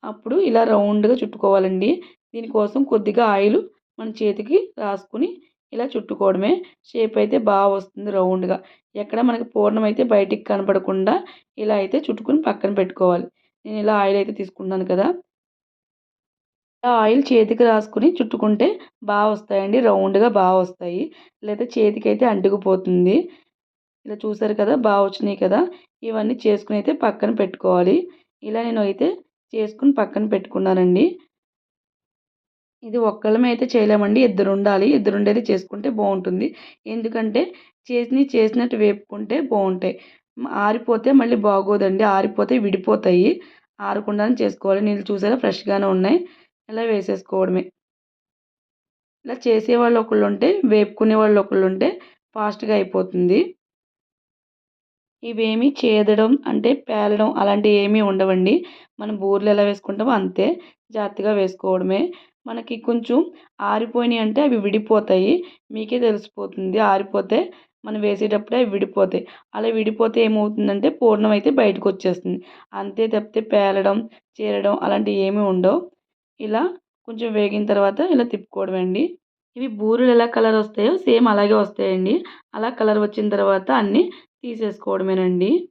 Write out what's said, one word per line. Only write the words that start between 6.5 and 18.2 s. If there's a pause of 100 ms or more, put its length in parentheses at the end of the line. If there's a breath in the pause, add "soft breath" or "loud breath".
షేప్
అయితే
బాగా
వస్తుంది
రౌండ్గా. (380 soft breath)
ఎక్కడ
మనకి
పూర్ణం
అయితే
బయటికి
కనపడకుండా (440 loud breath)
ఇలా
అయితే
చుట్టుకుని
పక్కన
పెట్టుకోవాలి. (380)
నేను
ఇలా
ఆయిల్
అయితే
తీసుకున్నాను
కదా, (1800)
ఇలా
ఆయిల్
చేతికి
రాసుకుని
చుట్టుకుంటే (360 loud breath)